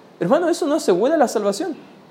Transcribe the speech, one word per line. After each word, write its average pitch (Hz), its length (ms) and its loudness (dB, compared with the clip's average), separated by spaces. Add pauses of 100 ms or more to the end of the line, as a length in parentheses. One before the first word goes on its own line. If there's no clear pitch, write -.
(180)
Hermano, 240 300 2
eso 330 180 -2
no 285 80 0
asegura 247 420 2
la 262 120 2
salvación. 214 480 -4 (340)